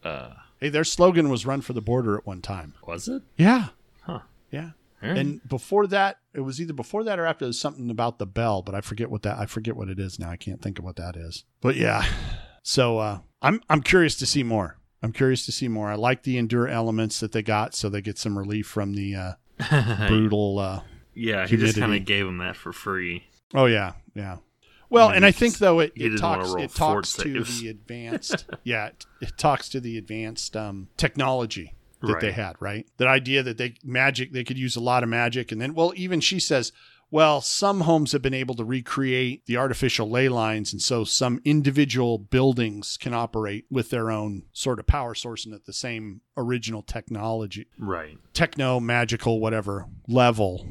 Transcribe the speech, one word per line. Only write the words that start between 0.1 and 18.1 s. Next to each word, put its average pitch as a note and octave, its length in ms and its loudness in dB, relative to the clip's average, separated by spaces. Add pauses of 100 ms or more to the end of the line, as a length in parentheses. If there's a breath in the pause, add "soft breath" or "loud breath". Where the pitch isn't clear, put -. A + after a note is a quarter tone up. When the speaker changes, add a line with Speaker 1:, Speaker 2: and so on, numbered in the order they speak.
Speaker 2:
Hey, C#3 100 -2
their D3+ 140 2
slogan E3+ 440 6
was A#2 180 0
"Run C#3 140 -2
for C3+ 120 -8
the A#2+ 100 -2
border" A2+ 340 0
at - 100 -6
one F#2 140 -10
time. E2 340 -10 (120)
Speaker 1:
Was E2+ 220 -10
it? C4 140 -6 (140)
Speaker 2:
Yeah. G#3 320 6 (340)
Speaker 1:
Huh. D#3+ 180 -10 (300)
Speaker 2:
Yeah. D#3+ 200 -10 (320)
Speaker 1:
All G#2 80 -6
right. F#3 80 0
Speaker 2:
And C#3+ 300 -4
before G3 400 2
that, G3 300 2 (140)
it D3+ 80 -6
was C3 200 -6
either E3 120 -6
before D3 320 -6
that G#3 140 -2
or E3 80 0
after, D3+ 180 -2
there's A#2+ 160 -4
something C#3 300 -6
about A#2 280 -2
the G2+ 80 -4
bell, G2+ 360 0
but F#2+ 120 -8
I G2 60 -4
forget A2+ 300 -6
what A2 120 -6
that, G#2 160 -4
I G#2 80 -4
forget A2+ 300 -6
what G2 120 -8
it F#2+ 100 -8
is F#2+ 200 -6
now. E2+ 120 -8
I E2+ 60 -8
can't - 260 -10
think G2+ 160 -6
of E2+ 60 -10
what F2+ 120 -10
that E2+ 200 -8
is. E2 280 -12 (160)
But B2+ 160 2
yeah. A2 280 0 (580 loud breath)
So, A#2+ 360 2
uh, G#2+ 200 -2 (240)
I'm, D3 260 2
I'm D3+ 140 4
curious F3 340 6
to C3 100 -4
see C#3+ 160 2
more. A2 360 0 (240)
I'm A2 100 0
curious C3 340 2
to B2 60 -6
see C3 160 -4
more. G#2+ 220 -2
I G#2 60 -4
like A#2+ 260 0
the B2 160 0
endure A#2+ 300 2
elements A2+ 520 0
that G#2+ 120 -6
they A2 100 0
got, G#2+ 320 0
so - 160 -2
they G#2 100 -4
get G2+ 180 -8